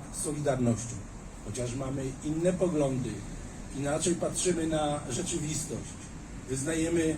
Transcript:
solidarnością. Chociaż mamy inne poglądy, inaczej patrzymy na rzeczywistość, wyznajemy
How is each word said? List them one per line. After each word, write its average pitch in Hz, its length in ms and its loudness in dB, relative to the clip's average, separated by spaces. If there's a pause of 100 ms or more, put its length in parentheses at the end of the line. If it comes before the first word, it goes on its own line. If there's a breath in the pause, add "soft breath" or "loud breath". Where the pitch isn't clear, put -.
(240)
solidarnością. 139 720 2 (500)
Chociaż 123 300 -2
mamy 135 280 -2 (220)
inne 160 280 4
poglądy, 143 580 2 (680)
inaczej 151 380 2
patrzymy 165 520 2
na 151 340 2 (100)
rzeczywistość, 156 880 -2 (520)
wyznajemy 160 680 2